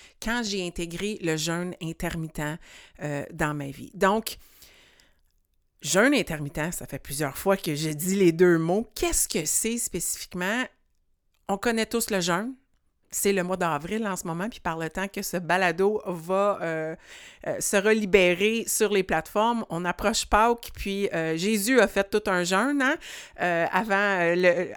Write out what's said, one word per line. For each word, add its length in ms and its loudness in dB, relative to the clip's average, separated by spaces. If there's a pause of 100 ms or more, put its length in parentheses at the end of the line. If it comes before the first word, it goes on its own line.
(220)
quand 220 -2
j'ai 240 -4
intégré 540 -6
le 160 0
jeûne 440 -4
intermittent, 760 -6 (420)
euh, 300 -6
dans 220 -2
ma 140 -6
vie. 260 -14
Donc, 420 0 (1500)
jeûne 320 4
intermittent, 600 -2
ça 120 -10
fait 140 -10
plusieurs 380 -6
fois 180 2
que 200 -4
je 160 -4
dis 240 -2
les 180 6
deux 240 6
mots. 360 0
Qu'est-ce 360 0
que 160 -4
c'est 320 -2
spécifiquement ? 880 -4 (840)
On 100 -2
connaît 280 0
tous 240 -2
le 100 0
jeûne. 360 0 (560)
C'est 200 0
le 120 2
mois 120 -2
d'avril 500 -2
en 120 -4
ce 100 -8
moment, 220 -4
puis 100 -14
par 180 -4
le 120 -4
temps 180 -4
que 140 -8
ce 160 -6
balado 680 2
va, 560 0
euh, 340 -4 (520)
euh, 140 -4
sera 320 2
libéré 760 4
sur 240 2
les 120 2
plateformes, 640 0
on 160 -4
approche 400 0
Pâques, 480 2
puis, 400 -4
euh, 240 -2
Jésus 420 2
a 80 8
fait 220 0
tout 200 0
un 140 2
jeûne, 380 2
hein, 160 2 (420)
euh, 320 2
avant, 240 0 (240)
euh, 160 4
le, 420 4